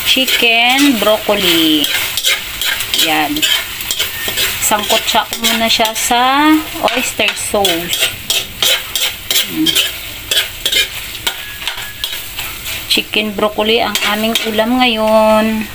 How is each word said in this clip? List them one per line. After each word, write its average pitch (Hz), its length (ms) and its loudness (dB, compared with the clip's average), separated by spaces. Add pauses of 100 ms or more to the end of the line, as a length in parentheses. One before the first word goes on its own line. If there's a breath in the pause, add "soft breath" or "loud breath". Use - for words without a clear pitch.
chicken 247 960 4
broccoli. 180 880 2 (1200)
Yan. 151 320 0 (1200)
Sangkot 214 480 2
siya 220 160 2
ko 226 240 -4
muna 226 240 2
siya 220 240 2
sa 262 560 4 (400)
oyster 233 480 -2
sauce. 175 640 0 (1400)
Hmm. 311 240 0 (3250)
Chicken 214 400 0
broccoli 214 480 0
ang 208 160 -2 (160)
aming 220 320 0
ulam 220 320 0
ngayon. 220 880 4 (120)